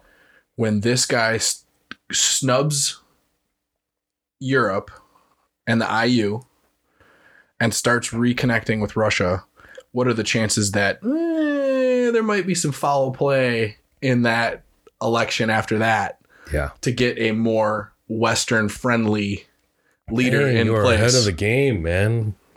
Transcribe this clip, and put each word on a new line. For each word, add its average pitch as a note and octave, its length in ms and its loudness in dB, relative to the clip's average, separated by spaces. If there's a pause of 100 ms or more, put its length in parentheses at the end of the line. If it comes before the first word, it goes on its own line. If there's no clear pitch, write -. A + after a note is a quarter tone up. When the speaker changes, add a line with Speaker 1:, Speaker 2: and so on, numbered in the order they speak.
(560)
Speaker 1:
when G#2+ 240 0
this A#2+ 260 0
guy A2+ 300 0
s-, - 300 -6 (460)
snubs C#3 880 0 (1400)
Europe A#2+ 500 0 (800)
and A2+ 140 2
the G2+ 100 -2
I A2+ 140 2
U A2+ 400 0 (1120)
and A#2 140 0
starts - 360 -2
reconnecting A#2 720 0
with G2+ 140 -4
Russia, G2 480 0 (480)
what B2 160 0
are A#2+ 60 2
the A2 100 -2
chances G#2 480 0
that, G2+ 320 0
eh, C4+ 1080 0
there A3+ 120 0
might G3+ 240 -2
be F3+ 80 0
some D#3 160 -2
foul C3+ 400 0
play B2+ 640 0 (240)
in B2+ 220 2
that A#2 400 0 (380)
election A#2 480 0
after A2 300 0
that A2 400 0 (340)
Speaker 2:
Yeah. C#2+ 160 -2 (120)
Speaker 1:
to C3 100 -2
get A#2+ 280 0
a A2+ 120 0
more A2 600 0 (140)
Western-friendly A2 1400 0 (640)
leader B2+ 380 0
Speaker 2:
Hey, A#2 120 2
Speaker 1:
in A2+ 80 2
Speaker 2:
you A2+ 80 2
are G#2+ 80 2
Speaker 1:
place? A2+ 160 4
Speaker 2:
ahead A#2+ 160 4
of A#2+ 100 2
the G2+ 60 0
game, A2 500 0
man. G#2 540 0 (220)